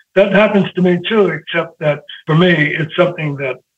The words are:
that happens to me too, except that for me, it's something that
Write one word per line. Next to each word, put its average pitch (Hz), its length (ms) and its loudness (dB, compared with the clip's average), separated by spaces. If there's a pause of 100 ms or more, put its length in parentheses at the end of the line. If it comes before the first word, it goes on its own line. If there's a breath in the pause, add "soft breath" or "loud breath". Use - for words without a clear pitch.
(140)
that 196 180 4
happens 202 400 2
to 180 100 -2
me 180 240 2
too, 208 220 2
except 160 520 -6
that 147 220 -2 (240 loud breath)
for 160 80 0
me, 180 180 4
it's 151 440 -2
something 165 400 -2
that 135 200 -6 (220)